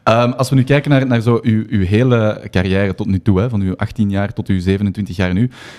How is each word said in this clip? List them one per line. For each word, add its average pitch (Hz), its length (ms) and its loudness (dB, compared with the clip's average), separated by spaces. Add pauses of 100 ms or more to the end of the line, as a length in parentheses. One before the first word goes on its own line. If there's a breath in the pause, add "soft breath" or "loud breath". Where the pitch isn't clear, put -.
Ehm, 117 260 2
als 127 200 -4
we 139 60 0
nu 131 60 4
kijken 143 280 0
naar, 135 160 2
naar 120 140 2
zo 117 220 2
uw, 110 260 0
uw 98 160 0
hele 107 680 2
carrière 95 440 0
tot 107 120 -8
nu 95 160 0
toe, 95 180 2
hè, 120 80 0
van 110 120 -2
uw 92 160 -2
achttien 107 340 -2
jaar 98 220 -2
tot - 160 -10
uw 95 120 0
zevenentwintig 95 560 -2
jaar 92 160 0
nu, 113 180 0 (280 loud breath)